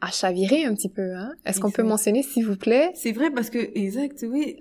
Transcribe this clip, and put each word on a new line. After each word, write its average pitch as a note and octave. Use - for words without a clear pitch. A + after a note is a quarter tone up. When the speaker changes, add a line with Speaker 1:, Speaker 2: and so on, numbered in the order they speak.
Speaker 1:
a F3+
chaviré G3
un A3+
petit G3+
peu, F#3
hein. G3+
Est-ce G3
qu'on G#3
peut A3+
Speaker 2:
Exact. A3
Speaker 1:
mentionner, G#3+
s'il A#3
vous G3
plaît ? C4
Speaker 2:
C'est -
vrai, C#4
parce A#3+
que, A#3+
exact, A#3
oui. C#4+